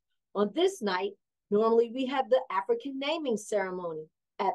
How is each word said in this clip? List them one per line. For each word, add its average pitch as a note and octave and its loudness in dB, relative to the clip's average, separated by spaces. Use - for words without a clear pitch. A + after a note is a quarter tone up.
On G3+ 2
this F#4 2
night, G3 -2
normally A3+ 4
we B3+ -2
have C4 -2
the B3+ 6
African A#3+ -2
naming C#4+ -2
ceremony F#3 -4
at F#3+ 0